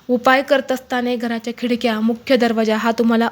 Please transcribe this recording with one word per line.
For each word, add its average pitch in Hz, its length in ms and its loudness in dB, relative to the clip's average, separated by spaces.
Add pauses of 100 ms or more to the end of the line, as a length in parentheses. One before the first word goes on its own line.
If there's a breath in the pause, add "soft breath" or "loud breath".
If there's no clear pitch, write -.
उपाय 262 320 2
करत 269 300 0
असताना 247 440 -4
घराच्या 233 420 -6
खिडक्या, 233 420 -2
मुख्य 233 380 0
दरवाजा 220 400 0
हा 226 140 0
तुम्हाला 233 400 2